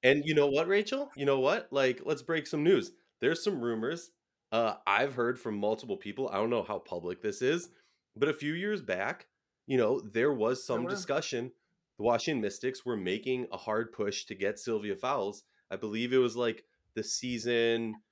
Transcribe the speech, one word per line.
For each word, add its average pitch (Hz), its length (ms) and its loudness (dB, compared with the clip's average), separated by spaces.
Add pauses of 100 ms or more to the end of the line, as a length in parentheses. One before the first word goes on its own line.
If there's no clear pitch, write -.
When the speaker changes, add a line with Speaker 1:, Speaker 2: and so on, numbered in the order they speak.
Speaker 1:
and 143 220 6
you 156 80 0
know 143 140 6
what, 147 200 2
Rachel? 214 480 0
You 139 100 -4
know 139 140 4
what? 151 320 2
Like, 131 340 2
let's 147 160 -2
break 160 260 -2
some 147 160 -2
news. 165 280 4 (280)
There's 160 240 0
some 196 180 0
rumors 120 500 -2 (420)
uh, 113 220 2 (120)
I've 120 280 2
heard 123 240 0
from 107 180 -4
multiple 104 400 0
people, 104 320 -6
I 98 60 -6
don't 110 160 2
know 110 120 0
how 98 160 -4
public 87 420 -8
this 104 200 -4
is, 156 280 0 (460)
but 139 140 2
a 151 40 0
few 147 200 -4
years 190 300 -4
back, 104 440 -4 (380)
you 131 120 2
know, 120 220 4
there 113 320 2
was 123 360 0
Speaker 2:
There 120 100 0
Speaker 1:
some 117 60 -2
Speaker 2:
were. 175 80 -4
Speaker 1:
discussion. 147 600 -4 (460)
The 104 60 -6
Washington 120 380 2
Mystics 123 440 -4
were 123 100 -2
making 110 560 -2
a 101 60 -10
hard 113 340 -4
push 104 340 -4
to 104 100 -10
get 98 240 -2
Sylvia 104 360 -2
Fowles. 110 480 -2 (280)
I 98 40 -6
believe 113 380 -4
it 131 60 6
was, 120 180 2
like, 117 280 -2 (280)
the 110 100 -6
season 117 920 0 (160)